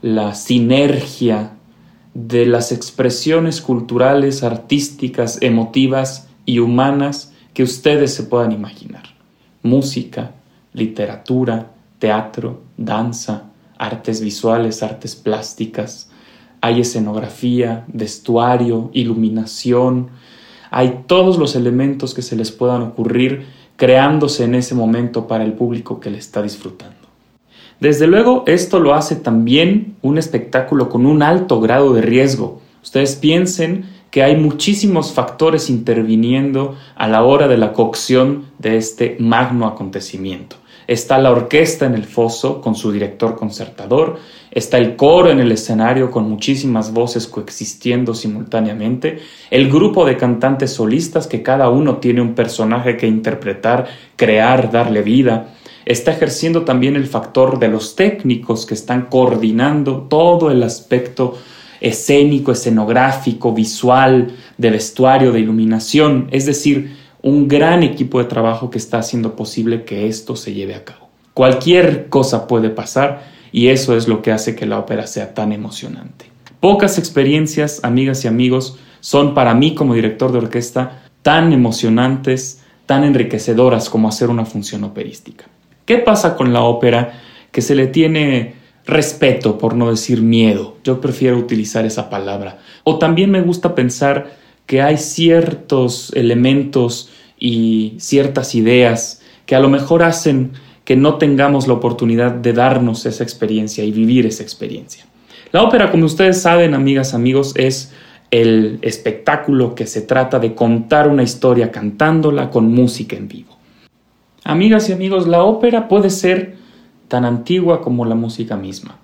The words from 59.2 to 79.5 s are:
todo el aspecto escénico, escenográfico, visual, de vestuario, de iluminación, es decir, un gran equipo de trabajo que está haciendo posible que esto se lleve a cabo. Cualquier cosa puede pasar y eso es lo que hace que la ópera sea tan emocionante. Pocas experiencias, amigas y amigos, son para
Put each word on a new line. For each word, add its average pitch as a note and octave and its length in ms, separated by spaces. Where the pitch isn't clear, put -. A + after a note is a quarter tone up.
todo E3 440
el B2+ 100
aspecto A#2+ 760
escénico, C#3+ 680
escenográfico, A#2 1040
visual, B2+ 800
de A#2 120
vestuario, B2+ 640
de A2+ 80
iluminación, A2 920
es C3+ 140
decir, C#3+ 580
un C#3+ 260
gran D#3+ 360
equipo B2+ 360
de A#2 60
trabajo A2+ 440
que - 80
está A#2 220
haciendo A2+ 360
posible A2+ 480
que G#2 240
esto A2 280
se G#2+ 180
lleve G2 220
a - 80
cabo. - 260
Cualquier D#3+ 720
cosa B2 400
puede A2+ 220
pasar C3 540
y A#2+ 160
eso B2+ 300
es A2+ 100
lo A2 140
que A2+ 100
hace A2 240
que - 100
la G#2+ 140
ópera G#2+ 260
sea - 280
tan G#2+ 180
emocionante. - 760
Pocas G3+ 380
experiencias, D3 840
amigas C3 420
y - 20
amigos, B2+ 500
son C#3+ 340
para A#2+ 200